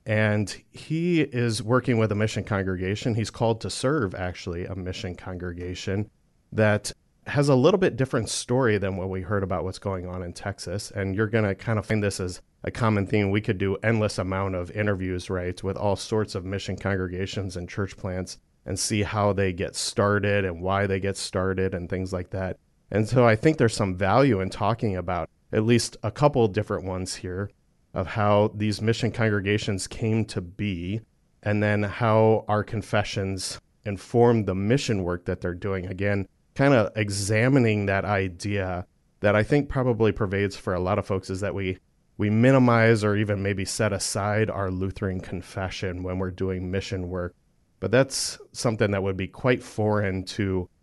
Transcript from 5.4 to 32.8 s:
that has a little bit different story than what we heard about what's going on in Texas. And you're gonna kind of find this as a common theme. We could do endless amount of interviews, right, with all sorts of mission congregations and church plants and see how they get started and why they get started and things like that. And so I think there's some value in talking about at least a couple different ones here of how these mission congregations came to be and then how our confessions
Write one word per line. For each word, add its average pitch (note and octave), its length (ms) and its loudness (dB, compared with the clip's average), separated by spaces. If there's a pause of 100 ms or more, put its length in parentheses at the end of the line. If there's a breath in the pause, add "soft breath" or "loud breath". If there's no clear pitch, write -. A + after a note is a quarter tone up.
that G#2+ 400 2 (340)
has C#3+ 220 2
a C#3 60 6
little F3+ 260 6
bit A#2+ 160 2
different A#2+ 320 -2
story B2 480 2
than F#2+ 180 -2
what F#2+ 140 -4
we F#2+ 100 -4
heard G2 240 -2
about F2+ 220 -2
what's F#2 120 -6
going F#2 300 -6
on F2+ 160 -6
in F2 80 -10
Texas. - 600 -8
And G2 220 -4
you're G#2+ 140 0
gonna G#2 260 2
kind A2 240 -2
of G2 80 -2
find A2 160 0
this G2+ 200 -2
as F2+ 200 -6 (220)
a F2+ 80 -4
common G#2+ 340 2
theme. G2+ 240 2
We G#2 120 2
could G#2 160 -2
do G2 260 0
endless A2 360 0
amount F#2+ 360 -2
of F2 160 -6
interviews, F#2 580 -2
right, F2+ 320 -4
with F#2+ 140 -4
all G2+ 220 0
sorts G#2+ 360 -4
of F2+ 120 -6
mission F#2+ 320 -6
congregations F#2 800 -4
and F2 100 -8
church - 300 -6
plants F#2 400 -6 (280)
and G2 140 -6
see G#2 240 0
how G2+ 300 2
they F#2+ 180 2
get F2 240 -4
started G2+ 680 2
and E2+ 160 -4
why G2 260 0
they F#2+ 140 -2
get G2 160 -2
started F#2+ 560 -2
and F2 160 -6
things F#2 240 -4
like F#2 160 -6
that. F#2+ 260 -6 (360)
And G#2+ 180 2
so B2 160 6
I A2 100 6
think D#3 220 4
there's A#2 180 4
some F#2+ 200 0
value G2+ 440 4
in F#2 120 -2
talking G#2 440 -2
about F2+ 320 -4 (240)
at A2 120 2
least A2+ 400 2
a G#2+ 80 -4
couple C#3+ 360 4
different G2 380 -4
ones F#2 300 -6
here F#2+ 340 -6 (460)
of F#2 100 -2
how G#2 480 4
these G#2 300 -2
mission A2+ 280 0
congregations G#2 760 0
came A2 380 0
to G#2+ 160 -8
be F#2 600 -4 (400)
and G#2 220 0
then G#2 180 2
how A2 680 4
our G#2 160 2
confessions G2 960 -4 (240)